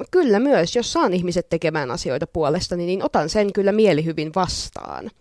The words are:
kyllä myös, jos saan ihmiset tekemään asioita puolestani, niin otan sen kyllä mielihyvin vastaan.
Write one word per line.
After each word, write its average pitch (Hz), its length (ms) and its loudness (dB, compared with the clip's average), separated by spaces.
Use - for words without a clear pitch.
kyllä 254 300 4
myös, 240 360 2
jos 240 160 -2
saan 285 220 2
ihmiset 175 340 -2
tekemään 156 420 -2
asioita 139 360 -4
puolestani, 170 600 -2
niin 185 180 -2
otan 165 240 0
sen 202 240 0
kyllä 196 200 2
mielihyvin 160 640 2
vastaan. - 760 -6